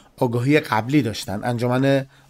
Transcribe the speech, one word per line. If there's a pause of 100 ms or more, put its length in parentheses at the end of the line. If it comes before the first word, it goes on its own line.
(180)
آگاهی
قبلی
داشتن.
انجمن (240)